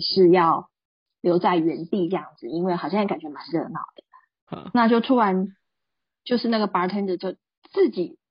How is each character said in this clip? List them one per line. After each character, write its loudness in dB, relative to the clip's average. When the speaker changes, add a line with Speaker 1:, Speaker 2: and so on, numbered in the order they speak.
Speaker 1:
是 4
要 4
留 2
在 0
原 -2
地 -2
这 -4
样 -8
子， -14
因 -4
为 -2
好 -6
像 0
感 -4
觉 -12
蛮 -16
热 -2
闹 -10
的。 -20
Speaker 2:
嗯。 -14
Speaker 1:
那 4
就 4
突 2
然 2
就 0
是 -4
那 2
个 0
bartender -2
就 -8
自 2
己 -6